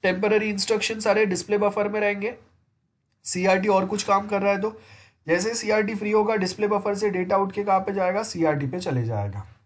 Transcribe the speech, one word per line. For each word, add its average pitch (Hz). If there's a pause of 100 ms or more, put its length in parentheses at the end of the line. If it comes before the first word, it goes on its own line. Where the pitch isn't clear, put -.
Temporary 208
इंस्ट्रक्शन 214
सारे 214
display 196
buffer 208
में 214
रहेंगे, 208 (880)
सीआरटी 190
और 190
कुछ 196
काम 202
कर 202
रहा 202
है 196
तो। 214 (460)
जैसे 185
सीआरटी 214
फ्री 208
होगा, 214
display 202
buffer 202
से 208
डेटा 185
उठ 196
के 202
कहाँ 190
पे 196
जाएगा, 190
सीआरटी 156
पे 180
चले 139
जाएगा। 101 (180)